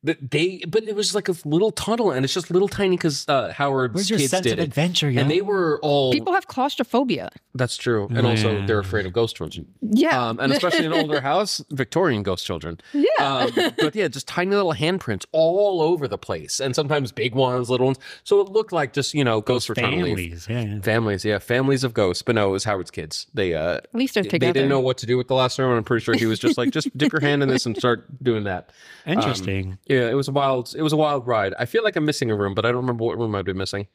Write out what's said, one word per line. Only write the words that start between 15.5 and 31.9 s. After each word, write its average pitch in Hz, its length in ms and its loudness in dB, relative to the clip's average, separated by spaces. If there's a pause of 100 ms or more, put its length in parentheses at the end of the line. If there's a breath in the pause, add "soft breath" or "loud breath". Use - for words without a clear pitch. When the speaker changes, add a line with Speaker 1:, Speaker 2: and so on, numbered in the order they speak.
Speaker 1:
over 156 240 2
the 98 120 -4
place. 80 420 -6
And 131 160 -2
sometimes 143 380 0
big 120 200 -4
ones, 127 360 2
little 127 160 2
ones. 131 140 0 (260 loud breath)
So 202 160 4
it 190 80 -2
looked 208 240 0
like 147 180 0
just, - 220 -4
you 147 100 2
know, 113 160 4
ghosts 123 280 0
Speaker 2:
Ghost - 20 -10
Speaker 1:
were 107 60 -4
trying 123 240 0
to 175 40 0
leave. 101 140 0
Speaker 2:
families, 85 320 -8
yeah, 120 120 -2 (140)
yeah. 104 60 -8
Speaker 1:
Families, 107 420 2
yeah. 107 160 2
Families 131 460 2
of 117 80 -2
ghosts. 95 300 2
But 120 120 2
no, 101 140 4
it - 20 2
was 95 140 -2
Howard's 98 260 -4
kids. - 420 -10
They, 92 200 0
uh, 80 220 0
Speaker 3:
At - 200 -10
least 254 200 -2
they're 202 80 2
Speaker 1:
they 104 80 -4
Speaker 3:
together. 131 200 2
Speaker 1:
didn't 135 180 2
know 135 120 2
what 127 160 0
to - 80 -10
do 120 100 0
with 123 140 -2
the 135 60 2
last 127 240 2
room. 131 100 2
And 120 80 4
I'm 107 80 -2
pretty 117 180 0
sure 117 100 0
he 110 120 2
was 110 140 0
just - 180 2
like, 123 140 0
"Just 160 260 -4
dip 143 160 2
your 156 80 0
hand 143 200 2
in 135 60 2
this 127 180 0
and 117 120 -2
start 120 280 0 (160)
doing 113 220 0
that." 92 260 -6 (360 loud breath)
Um, 156 80 -2
Speaker 2:
Interesting. 95 640 -2 (100)
Speaker 1:
yeah, 127 220 2
it 120 60 0
was 139 120 0
a 139 40 -6
wild, 135 440 0
it 151 60 -6
was 156 100 0
a 151 60 2
wild 143 300 0
ride. 104 320 0
I 120 60 0
feel 226 180 0
like 208 120 0